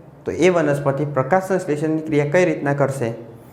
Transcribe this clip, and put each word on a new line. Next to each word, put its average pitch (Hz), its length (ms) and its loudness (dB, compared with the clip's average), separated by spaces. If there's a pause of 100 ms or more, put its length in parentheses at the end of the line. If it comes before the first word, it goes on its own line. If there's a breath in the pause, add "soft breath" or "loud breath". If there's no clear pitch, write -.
(240)
તો - 80 -4
એ 170 160 4
વનસ્પતિ 147 560 0
પ્રકાશ 147 440 0
સંશ્લેષણની 156 520 -2
ક્રિયા 151 240 0
કઈ 180 200 4
રીતના 143 300 0
કરશે? 127 400 -2 (380 loud breath)